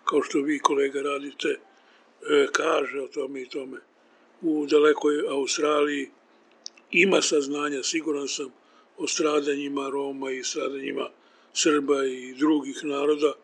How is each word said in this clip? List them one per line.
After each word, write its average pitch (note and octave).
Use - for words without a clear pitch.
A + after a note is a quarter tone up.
kao C#3+
što -
vi, C#3+
kolega, C#3
radite, C#3+
e, -
kaže D3
o C3
tome C#3
i B2+
tome. C3
U D3+
dalekoj D3
Australiji D3
ima F3
saznanja, D3
siguran C#3+
sam, C3
o D#3
stradanjima C#3+
Roma C3+
i C3
stradanjima C3+
Srba C#3+
i B2+
drugih C#3
naroda, D3